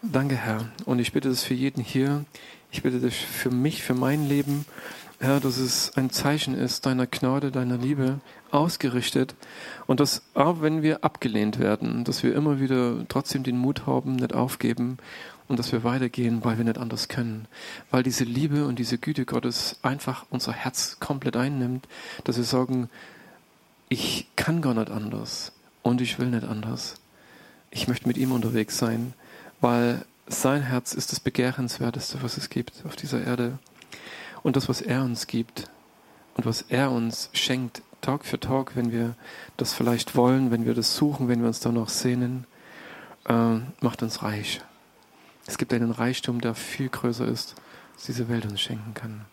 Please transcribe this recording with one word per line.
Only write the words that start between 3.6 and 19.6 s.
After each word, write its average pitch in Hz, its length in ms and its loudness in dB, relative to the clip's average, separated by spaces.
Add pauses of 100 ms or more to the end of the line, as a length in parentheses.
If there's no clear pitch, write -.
für - 120 0
mein 139 340 2
Leben, 143 380 2 (520)
Herr, 135 220 4
dass 131 160 0
es 127 400 0
ein 131 140 2
Zeichen 143 440 0
ist - 300 -2
deiner 127 220 2
Gnade, 135 440 0
deiner 127 280 0
Liebe, 135 420 0 (300)
ausgerichtet. 131 840 2 (520)
Und 131 120 4
dass, - 240 4 (120)
auch 160 260 4
wenn 156 220 2
wir 156 200 2
abgelehnt 107 560 2
werden, 117 460 2
dass - 180 0
wir 123 120 4
immer 147 260 2
wieder 123 480 2
trotzdem 135 340 -2
den 127 140 -2
Mut 131 300 0
haben, 131 300 2
nicht 123 180 0
aufgeben 123 640 0 (500)
und 127 100 0
dass 117 140 -2
wir 117 120 0
weitergehen, 120 600 2
weil 113 140 2
wir 117 60 2
nicht 113 120 4
anders 110 320 -4
können. 110 380 -4 (440)
Weil 127 120 4
diese 123 220 2
Liebe 143 420 2
und 123 120 -2
diese 117 200 0
Güte 147 260 -2
Gottes - 560 -2